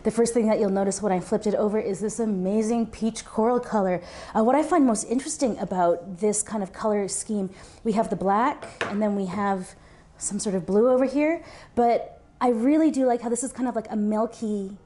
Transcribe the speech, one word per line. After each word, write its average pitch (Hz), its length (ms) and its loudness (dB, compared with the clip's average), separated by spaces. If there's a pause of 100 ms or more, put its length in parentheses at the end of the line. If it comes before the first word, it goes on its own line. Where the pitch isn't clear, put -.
The 220 60 2
first 233 220 0
thing 226 140 2
that 214 120 2
you'll 202 120 2
notice 196 320 0
when 202 100 0
I 180 80 2
flipped 214 260 -2
it 196 80 0
over 208 240 0
is 185 220 -4
this 208 180 -4
amazing 220 680 0
peach 226 400 -6
coral 240 340 0
color. 190 400 0 (340)
Uh, 220 80 2
what 247 120 4
I 302 80 4
find 311 240 4
most 220 180 0
interesting 262 540 -2
about 180 600 0
this 208 240 0
kind 214 200 -4
of 185 100 -8
color 208 360 -2
scheme, 196 420 -4 (340)
we 226 80 0
have 220 160 0
the 202 80 -2
black, 214 480 0 (220)
and 202 160 -2
then 202 140 0
we 196 100 -2
have 196 480 -4 (420)
some - 220 -6
sort 190 160 -2
of 175 100 -2
blue 208 240 4
over 254 160 4
here, 302 400 0 (300)
but - 480 2 (180)
I 254 80 2
really 277 420 4
do 262 140 0
like 240 160 2
how 220 80 -6
this 233 160 -2
is - 80 -8
kind 254 160 -2
of 226 80 -4
like 214 140 -4
a 220 60 -4
milky 208 880 -2